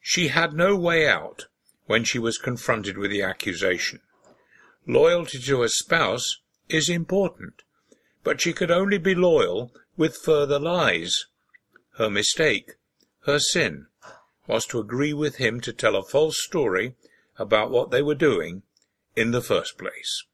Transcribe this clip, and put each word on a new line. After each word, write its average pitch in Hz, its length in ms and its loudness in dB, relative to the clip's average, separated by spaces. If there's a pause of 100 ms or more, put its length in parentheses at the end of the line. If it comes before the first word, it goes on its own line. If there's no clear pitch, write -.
She 170 280 0
had 156 240 0
no 180 220 4
way 170 320 2
out 82 400 -2 (380)
when 113 180 2
she 120 140 -2
was 117 200 -2
confronted 110 600 -4
with 101 140 -2
the 101 100 0
accusation. 92 760 -2 (880)
Loyalty 160 520 2
to 123 240 0
a 113 60 0
spouse 120 720 -2 (280)
is 156 220 0
important, 175 720 -4 (640)
but 151 180 -2
she 170 120 -2
could 170 180 -2
only 196 260 2
be 185 160 2
loyal 123 580 2 (260)
with 156 200 0
further 143 420 2
lies. 143 680 0 (720)
Her 110 120 2
mistake, 107 600 0 (540)
her 143 140 2
sin, 92 480 -2 (600)
was 113 200 0
to 120 120 -4
agree 123 340 -2
with 147 220 -4
him 120 260 -2
to 117 100 -8
tell 107 240 0
a 98 80 0
false 151 400 0
story 120 520 -2 (420)
about 107 320 2
what 127 220 0
they 123 100 2
were 147 140 0
doing 98 480 0 (520)
in 113 140 0
the 120 120 0
first - 360 -2
place. - 460 -8 (100)